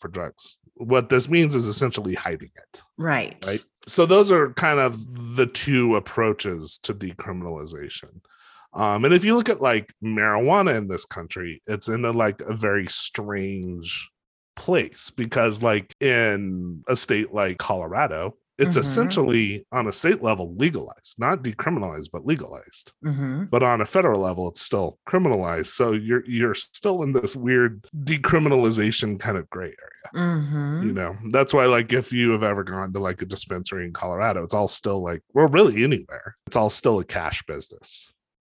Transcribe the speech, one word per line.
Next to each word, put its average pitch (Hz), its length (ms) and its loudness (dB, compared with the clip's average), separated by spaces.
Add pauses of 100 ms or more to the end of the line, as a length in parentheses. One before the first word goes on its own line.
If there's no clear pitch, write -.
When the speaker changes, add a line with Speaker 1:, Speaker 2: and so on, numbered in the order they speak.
Speaker 1:
for 90 80 -12
drugs. - 500 -10 (160)
What 120 340 2
this 127 200 4
means 160 260 4
is 117 140 0
essentially 104 460 -2
hiding - 420 -8
it. - 260 -20 (160)
Speaker 2:
Right. 147 480 -4
Speaker 1:
Right. 104 160 -2 (240)
So - 180 4
those 196 280 8
are 143 220 4
kind 147 260 2
of 120 560 -4
the 127 100 6
two 123 500 2
approaches 101 880 -2
to - 120 -6
decriminalization. 85 1300 -12 (520)
Um, 104 320 2
and 165 100 6
if 175 100 6
you 220 120 4
look 233 120 2
at, 160 140 0
like, 113 400 0
marijuana 113 720 2
in 104 120 -4
this 90 160 -6
country, 87 640 -10
it's 107 220 -6
in 117 160 -2
a, 117 60 0
like, 110 300 0
a 110 140 -6
very 101 340 0
strange 95 1200 -6 (460)
place - 540 -2
because, 113 520 0
like, 107 380 0
in 101 880 0
a 127 80 2
state 107 360 -2
like 98 260 0
Colorado, 92 760 -4 (220)
it's - 140 2
Speaker 2:
Mm-hmm. 165 100 2
Speaker 1:
essentially 120 920 0
on 123 160 -2
a 98 40 -2
state - 320 2
level 92 320 -2
legalized, 135 640 -4
not 135 240 -2
decriminalized, 98 720 -4
but 85 140 -10
legalized. - 680 -6 (120)
Speaker 2:
Mm-hmm. 139 400 -4
Speaker 1:
But 120 200 2
on 120 160 4
a 104 60 -2
federal 143 340 4
level, 90 280 -2
it's - 120 -8
still 95 380 -2 (100)
criminalized. 92 600 0
So 117 240 0
you're, 110 320 0
you're 117 300 0
still - 480 -2
in 139 100 -2
this - 240 0
weird 120 480 2 (200)
decriminalization 120 1160 2
kind 104 160 -4
of 82 140 -8
gray 90 160 -10 (480)
area. 175 120 -2 (140)
Speaker 2:
Mm-hmm. 147 460 -2
Speaker 1:
You - 60 -2
know, 92 240 -4 (140)
that's 135 240 2
why, 127 120 6
like, 120 260 4
if 123 200 0
you 120 180 4
have 110 140 2
ever 101 200 0
gone 95 280 -6
to, 98 80 -6
like, 92 220 -4
a 92 40 -6
dispensary 92 600 -6
in 85 60 -10
Colorado, 90 520 -2
it's 85 100 -6
all 104 140 2
still, 98 340 -2
like, 85 200 -6 (100)
well, 151 160 6
really 135 360 6
anywhere, 110 520 -4 (120)
it's - 80 -2
all 107 140 4
still 113 300 2
a 87 40 -4
cash - 420 -6
business. - 640 -14 (300)